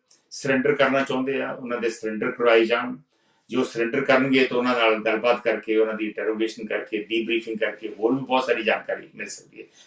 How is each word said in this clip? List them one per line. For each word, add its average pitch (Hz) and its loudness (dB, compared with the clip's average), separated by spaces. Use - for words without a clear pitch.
ਸਰੈਂਡਰ 135 0
ਕਰਨਾ 135 4
ਚਾਹੁੰਦੇ 131 -2
ਆ, 117 -6
ਉਹਨਾਂ 120 -8
ਦੇ 113 0
ਸਰੈਂਡਰ 110 -4
ਕਰਵਾਏ 113 6
ਜਾਣ। 123 0
ਜੋ 127 0
ਸਰੈਂਡਰ 117 -2
ਕਰਨਗੇ, 131 4
ਤਾਂ 123 -2
ਉਹਨਾਂ 123 2
ਨਾਲ 110 4
ਗੱਲਬਾਤ 110 0
ਕਰਕੇ, 107 0
ਉਹਨਾਂ 110 2
ਦੀ 110 -4
ਇੰਟਰੋਗੇਸ਼ਨ 107 -4
ਕਰਕੇ, 104 -6
ਡੀਬਰੀਫਿੰਗ 113 -4
ਕਰਕੇ 107 -4
ਹੋਰ 110 0
ਵੀ 135 -2
ਬਹੁਤ 127 0
ਸਾਰੀ 117 0
ਜਾਣਕਾਰੀ 98 -2
ਮਿਲ 104 -12
ਸਕਦੀ - -16
ਹੈ। - -16